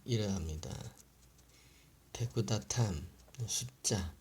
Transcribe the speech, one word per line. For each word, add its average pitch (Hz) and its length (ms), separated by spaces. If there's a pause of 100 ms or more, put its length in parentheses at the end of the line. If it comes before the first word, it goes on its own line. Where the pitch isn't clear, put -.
이러합니다. 95 880 (1160)
테쿠다탐, 107 920 (400)
숫자, - 720